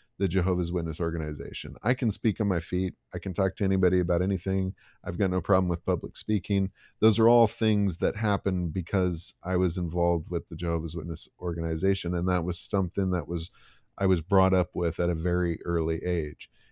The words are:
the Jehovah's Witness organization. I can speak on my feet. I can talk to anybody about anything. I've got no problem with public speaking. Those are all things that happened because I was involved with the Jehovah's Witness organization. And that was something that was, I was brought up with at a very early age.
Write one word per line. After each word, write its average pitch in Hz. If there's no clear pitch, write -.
the 98
Jehovah's 90
Witness 82
organization. 80
I 123
can 117
speak 107
on 101
my 87
feet. 92
I 87
can 95
talk 95
to 101
anybody 92
about 87
anything. 95
I've 87
got 95
no 90
problem 92
with 85
public -
speaking. 98
Those 107
are 113
all 117
things 104
that 92
happened 95
because 90
I 92
was 90
involved 85
with 85
the 85
Jehovah's 82
Witness 82
organization. 85
And 87
that 90
was 87
something 95
that 87
was, 82
I 98
was 92
brought 95
up 92
with 85
at 87
a 85
very 87
early 82
age. 80